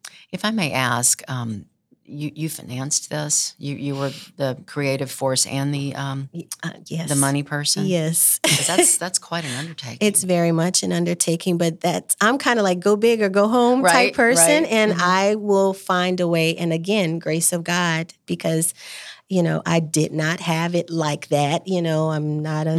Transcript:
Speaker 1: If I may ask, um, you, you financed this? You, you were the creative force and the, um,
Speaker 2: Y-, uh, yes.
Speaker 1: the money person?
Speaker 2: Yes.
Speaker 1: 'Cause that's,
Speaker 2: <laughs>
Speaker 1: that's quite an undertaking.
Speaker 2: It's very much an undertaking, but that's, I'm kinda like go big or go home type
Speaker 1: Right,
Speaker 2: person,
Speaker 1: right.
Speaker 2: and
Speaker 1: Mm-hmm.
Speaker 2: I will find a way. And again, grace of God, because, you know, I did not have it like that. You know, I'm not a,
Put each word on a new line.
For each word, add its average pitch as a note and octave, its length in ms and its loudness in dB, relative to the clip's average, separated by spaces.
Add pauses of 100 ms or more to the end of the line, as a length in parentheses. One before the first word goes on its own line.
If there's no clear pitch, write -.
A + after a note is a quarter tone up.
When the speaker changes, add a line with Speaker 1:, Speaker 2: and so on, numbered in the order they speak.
(300)
Speaker 1:
If - 140 -6
I G#3+ 60 0
may F#3+ 220 0
ask, A#2+ 540 0
um, A2+ 380 -6 (400)
you, D3 300 -10
you D#3 140 -6
financed C3+ 640 -6
this? D3+ 480 -2
You, C#3 180 -8
you C#3+ 200 -6
were C#3 140 -2 (260)
the C3 200 -2 (100)
creative C#3 440 -2
force C3 360 -2
and C#3 280 -2
the, C#3 200 -4
um, C#3 380 -6
Speaker 2:
Y-, E3+ 140 -12 (160)
uh, E3 80 -8 (160)
yes. E3 220 -6
Speaker 1:
the D3 60 0
money C#3 280 2
person? D3 440 -2
Speaker 2:
Yes. E3 560 0
Speaker 1:
'Cause - 240 2
that's, C#4 320 4
Speaker 2:
<laughs> - 40 -10
Speaker 1:
that's F#3+ 160 -2
quite E3 260 -6
an B2+ 140 -6
undertaking. C#3 420 -10
Speaker 2:
It's G#3 240 2
very E3+ 280 2
much E3 300 0
an F3+ 100 -2
undertaking, E3+ 680 0
but - 220 0
that's, - 400 -2
I'm A#3 180 4
kinda A#3+ 240 2
like F3+ 180 2
go G#3 160 4
big A3+ 260 2
or G3+ 60 4
go G3+ 200 4
home B3 340 4
type C4+ 120 4
Speaker 1:
Right, B3 200 4
Speaker 2:
person, C4+ 500 4
Speaker 1:
right. - 80 -2
Speaker 2:
and G#3+ 200 4
Speaker 1:
Mm-hmm. F3 100 -2
Speaker 2:
I F#3+ 340 4
will G3 380 2
find F3+ 460 0
a F3 80 0
way. E3 280 2
And E3+ 160 -2
again, E3 460 0
grace E3 340 -2
of E3+ 120 -4
God, E3+ 480 0 (140)
because, E3 480 -2 (540)
you F#3 140 2
know, D#3+ 220 0
I E3+ 160 2
did D#3 320 -2
not D#3 280 -2
have E3+ 340 -2
it E3+ 160 -2
like D3+ 380 -4
that. D3 380 0
You F#3 160 0
know, D#3 280 0
I'm D3+ 320 -2
not D#3 240 -2
a, D#3+ 120 0